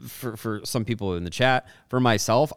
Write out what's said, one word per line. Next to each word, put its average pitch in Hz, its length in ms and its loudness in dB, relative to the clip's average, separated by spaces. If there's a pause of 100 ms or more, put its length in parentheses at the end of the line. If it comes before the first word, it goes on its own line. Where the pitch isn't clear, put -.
for, 117 300 -8
for 110 280 -4
some 117 200 -2
people 101 320 -2
in 87 80 -4
the 87 60 -6
chat, 127 360 2 (220)
for 127 120 0
myself, 120 560 4